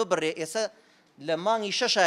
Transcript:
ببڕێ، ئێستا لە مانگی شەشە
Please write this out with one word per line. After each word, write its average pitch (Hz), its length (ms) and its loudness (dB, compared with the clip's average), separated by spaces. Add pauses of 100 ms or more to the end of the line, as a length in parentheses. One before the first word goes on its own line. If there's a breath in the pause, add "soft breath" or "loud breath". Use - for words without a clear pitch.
ببڕێ، 165 400 0
ئێستا 214 240 -4 (640 soft breath)
لە 165 60 0 (120)
مانگی 214 320 0
شەشە 220 280 4